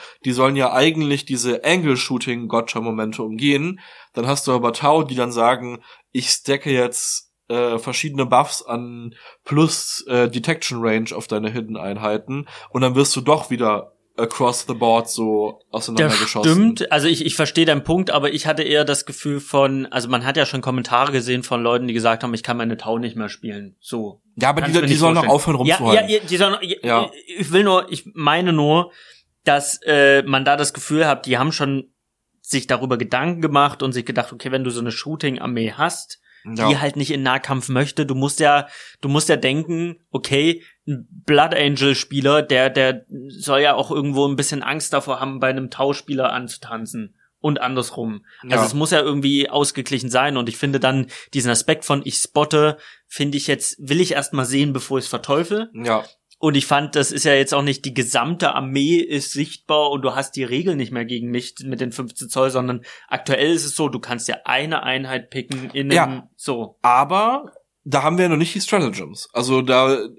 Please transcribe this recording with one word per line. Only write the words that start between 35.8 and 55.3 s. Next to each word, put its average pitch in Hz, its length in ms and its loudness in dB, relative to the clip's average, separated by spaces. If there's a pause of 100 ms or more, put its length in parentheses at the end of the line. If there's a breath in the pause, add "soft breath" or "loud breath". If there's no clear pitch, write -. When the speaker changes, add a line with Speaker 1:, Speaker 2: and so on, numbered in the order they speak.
Speaker 1:
Ja. 110 220 0
Speaker 2:
die 139 100 2
halt 143 180 -2
nicht 143 140 -2
in 139 120 -2
Nahkampf 131 480 -2
möchte, 143 340 0
du 135 100 -2
musst 135 240 -2
ja, 143 300 4 (320 loud breath)
du 139 80 -4
musst 156 220 2
ja 160 60 4
denken, 160 640 -2 (100)
okay, 151 520 0 (240 loud breath)
ein 135 220 -8 (160)
Blood 151 300 4
Angel-Spieler, 139 880 2
der, 131 260 4
der 131 380 0 (220)
soll 139 320 0
ja 143 140 4
auch 135 160 -2
irgendwo 143 380 0
ein 139 80 -2
bisschen 139 260 -4
Angst 143 300 -6
davor 139 280 -2
haben, 135 200 -8
bei 131 80 2
einem 131 220 -4
Tau-Spieler 135 600 -2
anzutanzen.“ 113 840 -10 (260)
Und 147 200 0
andersrum. 120 640 -6 (240 loud breath)
Also 123 140 4
Speaker 1:
Ja. 110 40 2
Speaker 2:
es 113 80 -4
muss 151 160 0
ja 160 100 4
irgendwie 143 500 0
ausgeglichen 135 600 -2
sein. 131 280 0
Und 120 100 -4
ich - 80 -6
finde 139 240 0
dann 131 280 0 (260 loud breath)
diesen 123 160 0
Aspekt 156 340 0
von 143 200 0
ich 135 120 -6
spotte, 151 600 2 (280 loud breath)
finde 143 300 -4
ich 143 100 -6
jetzt, - 320 -4
will 147 220 0
ich 175 120 2
erst 139 200 -4
mal 131 140 -2
sehen, 139 260 0
bevor 131 260 -2
ich's 123 100 -6
verteufel. 170 680 -2